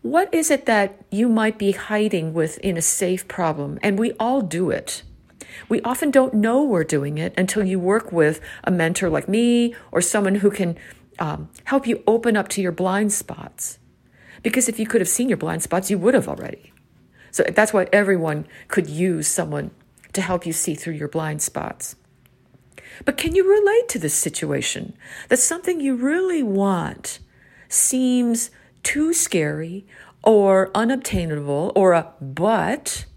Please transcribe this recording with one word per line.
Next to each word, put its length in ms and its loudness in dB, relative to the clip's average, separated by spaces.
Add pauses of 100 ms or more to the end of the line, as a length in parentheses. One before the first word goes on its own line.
What 320 0
is 180 0
it 140 0
that 460 0
you 160 2
might 300 2
be 160 2
hiding 600 -2
within 440 -2
a 40 -2
safe 460 -2
problem? 540 -4
And 180 0
we 140 0
all 280 0
do 280 -2
it. 340 -6 (640)
We 140 0
often 300 -2
don't 240 4
know 280 2
we're 200 2
doing 340 -2
it 200 -4
until 280 0
you 140 0
work 320 0
with 280 2 (240)
a 80 0
mentor 380 0
like 180 -2
me 480 2 (160)
or 80 0
someone 360 2
who 160 4
can, 260 -2 (400)
um, 320 -6 (160)
help 200 0
you 220 -2
open 300 2
up 120 -2
to 120 -4
your 100 -2
blind 400 0
spots. 680 -10 (640)
Because 280 0
if 100 -6
you 80 -2
could 140 2
have 80 -2
seen 180 0
your 100 0
blind 260 -4
spots, 280 -2
you 60 0
would 160 2
have 160 2
already. 420 -12 (600)
So 120 0
that's 300 2
why 180 2
everyone 560 2 (220)
could 200 -2
use 380 -2
someone 440 -4 (420)
to 80 0
help 240 -2
you 80 -4
see 220 -2
through 180 -8
your 160 -6
blind 320 -4
spots. 560 -8 (1040)
But 140 0
can 180 -2
you 140 4
relate 400 4
to 100 -4
this 140 -2
situation? 800 -4 (340)
That 120 4
something 420 -2
you 140 0
really 460 0
want 800 -2 (480)
seems 840 0 (320)
too 320 0
scary 720 -2 (380)
or 500 6
unobtainable 1000 -2
or 160 6
a 300 2
but 840 -2 (120)